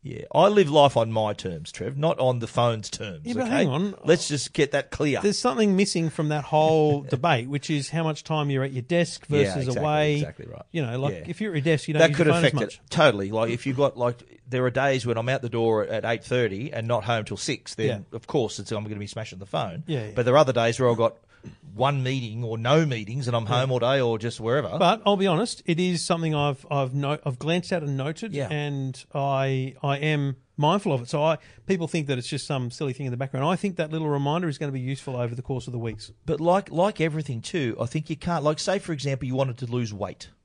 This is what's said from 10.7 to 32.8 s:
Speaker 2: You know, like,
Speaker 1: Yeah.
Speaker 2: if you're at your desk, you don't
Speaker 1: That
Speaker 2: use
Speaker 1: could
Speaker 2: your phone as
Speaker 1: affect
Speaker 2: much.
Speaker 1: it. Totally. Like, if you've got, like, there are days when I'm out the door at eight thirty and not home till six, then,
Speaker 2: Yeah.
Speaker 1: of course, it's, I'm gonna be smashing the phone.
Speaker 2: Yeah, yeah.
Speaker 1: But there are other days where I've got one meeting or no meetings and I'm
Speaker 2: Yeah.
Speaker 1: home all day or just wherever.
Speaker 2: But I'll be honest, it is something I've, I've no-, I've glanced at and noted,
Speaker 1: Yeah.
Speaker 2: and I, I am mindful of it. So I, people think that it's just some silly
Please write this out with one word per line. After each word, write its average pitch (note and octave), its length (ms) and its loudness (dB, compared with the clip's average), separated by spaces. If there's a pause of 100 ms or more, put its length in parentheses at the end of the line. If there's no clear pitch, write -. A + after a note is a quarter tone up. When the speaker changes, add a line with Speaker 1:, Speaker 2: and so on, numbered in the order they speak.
Speaker 2:
You E3 120 -2
know, A#2+ 160 -4
like, C3+ 140 -2
Speaker 1:
Yeah. D#2+ 120 -12
Speaker 2:
if E3+ 140 -8
you're G#3 120 -4
at D3 120 0
your D#3+ 100 4
desk, - 140 -2
you D#3 60 -2
don't D3+ 60 4
Speaker 1:
That D#3+ 100 8
Speaker 2:
use C#3+ 80 0
Speaker 1:
could E3 80 6
Speaker 2:
your D3+ 80 6
phone E3+ 100 4
as C3 80 6
Speaker 1:
affect C#3 80 0
Speaker 2:
much. G#2 140 -4
Speaker 1:
it. - 60 -20 (100)
Totally. G3 400 4
Like, A#2 200 0
if A#2+ 140 -4
you've C3+ 140 -2
got, C#3 180 2
like, A#2+ 500 -4
there B2+ 200 -2
are B2 40 2
days C3 360 0
when A#2 100 0
I'm A#2 140 -2
out C3+ 100 0
the A#2+ 80 -6
door A2 380 2
at G#2+ 180 -4
eight A2+ 180 -2
thirty A#2 480 -2
and A2+ 160 -6
not A2+ 180 0
home A2+ 200 0
till G#2 140 -8
six, - 360 -6
then, A2 120 -2
Speaker 2:
Yeah. G#2+ 120 0 (160)
Speaker 1:
of A#2 120 -12
course, A#2 320 -2
it's, G2+ 140 -10
I'm G#2+ 120 -4
gonna G#2+ 120 -8
be G2+ 100 -8
smashing A2 320 -10
the G2 80 -14
phone. A2 400 -6
Speaker 2:
Yeah, B2 220 -4
yeah. G2+ 60 -14
Speaker 1:
But A#2 120 2
there B2 80 6
are C#3+ 40 10
other C3+ 140 6
days A#2 260 2
where B2+ 120 4
I've A#2 80 0
got A2+ 180 2 (580)
one C3+ 280 0
meeting B2 400 -4
or A2+ 140 -4
no C#3 300 4
meetings A#2+ 400 -4
and A#2+ 100 0
I'm A2+ 60 2
Speaker 2:
Yeah. A#2+ 180 2
Speaker 1:
home C3 120 0
all B2+ 80 2
day C3 200 4
or A#2 180 2
just A2+ 220 -6
wherever. A#2 380 0
Speaker 2:
But G3 260 4
I'll G3+ 140 4
be G3 80 2
honest, F#3+ 400 0
it E3 120 2
is F3+ 240 0
something E3 320 0
I've, D3 360 -2
I've C3+ 240 -2
no-, C#3+ 320 -2
I've B2+ 120 -4
glanced E3+ 320 -2
at F3+ 120 -2
and C#3 160 -2
noted, D#3+ 340 -6
Speaker 1:
Yeah. C#3+ 180 -4
Speaker 2:
and C#3+ 640 -4
I, C3+ 680 -2
I C#3+ 160 0
am C#3+ 380 0 (200)
mindful E3+ 360 2
of B2 100 0
it. A#2 80 -12
So D3 120 0
I, D#3 140 2 (300)
people F3+ 200 0
think D3+ 200 -2
that C#3 100 0
it's B2 120 -6
just - 180 -6
some B2+ 240 -2
silly C3+ 240 -4